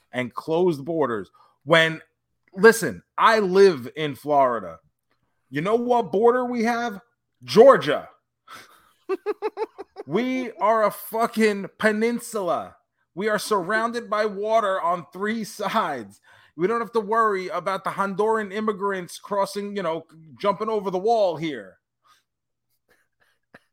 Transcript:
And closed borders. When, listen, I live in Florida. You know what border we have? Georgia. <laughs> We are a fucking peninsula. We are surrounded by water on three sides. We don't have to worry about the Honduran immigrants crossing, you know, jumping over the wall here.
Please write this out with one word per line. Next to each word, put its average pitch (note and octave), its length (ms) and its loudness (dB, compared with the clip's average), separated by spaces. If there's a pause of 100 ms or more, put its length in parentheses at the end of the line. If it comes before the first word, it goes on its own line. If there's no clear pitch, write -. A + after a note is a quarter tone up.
(140)
And B2 200 -6
closed D#3+ 520 -2
borders. B2+ 440 -4 (360)
When, D#3+ 340 2 (560)
listen, F#3 480 4 (140)
I A3 220 4
live F#3 580 4
in D3 180 -6
Florida. B2 640 0 (680)
You C#3+ 120 -6
know G#3 140 0
what A#3+ 360 0
border A#3 340 2
we A#3+ 180 -4
have? A#3 380 -4 (420)
Georgia. C#3+ 680 6
<laughs> - 1040 -16 (880)
We B3 540 -4
are A3 240 2
a G3+ 80 2
fucking G#3+ 760 -2 (100)
peninsula. G#3+ 1000 -2 (400)
We G#3 140 -4
are G#3+ 100 0
surrounded A3 680 -2
by G#3+ 160 0
water G#3 560 0
on E3+ 320 -2
three G#3 320 -4
sides. F3+ 760 -4 (380)
We E3+ 100 0
don't A#3 140 0
have A3 100 -8
to A#3 80 0
worry G#3 480 0
about F3+ 380 -4
the F3 60 -4
Honduran G3 600 -2
immigrants G3 680 -6
crossing, G3+ 580 -4
you G3 60 -6
know, E3 220 -6 (360)
jumping G3+ 260 -2
over G3+ 240 -2
the F#3 80 -2
wall G3 380 0
here. B2+ 400 -10 (2000)